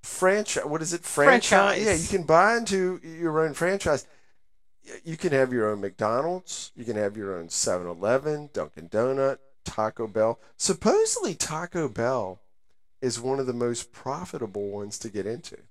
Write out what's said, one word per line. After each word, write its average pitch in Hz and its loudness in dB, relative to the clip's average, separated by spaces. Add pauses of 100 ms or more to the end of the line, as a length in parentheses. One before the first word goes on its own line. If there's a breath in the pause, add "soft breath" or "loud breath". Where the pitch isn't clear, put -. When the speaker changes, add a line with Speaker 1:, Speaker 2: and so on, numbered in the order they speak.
Speaker 1:
franchi-, 202 0
what 151 -4
is 160 -4
it? 170 -8
Franchise? 220 6
Speaker 2:
Franchise. 202 4
Speaker 1:
Yeah, 202 4
you 165 0 (100)
can 170 -2
buy 190 6
into 190 -2
your 160 -2
own 160 0
franchise. 170 0 (800 soft breath)
Y-, 110 -18
you 160 -8
can 175 -2
have 131 4
your 110 2
own 104 -2
McDonald's. 120 -4
You 123 -14
can 110 -4
have 104 0
your 98 -6
own 85 -10
seven 90 -2
eleven, 135 -2
Dunkin' 82 -8
Donut, 135 0 (260)
Taco 110 -4
Bell. 110 0 (180 soft breath)
Supposedly, 370 0
Taco 160 -4
Bell 117 -2 (600)
is 117 -2
one 131 -2
of 131 -2
the 123 -2
most 120 -4
profitable 127 -8
ones 104 -8
to 113 -10
get 98 -6
into. 120 -8 (140)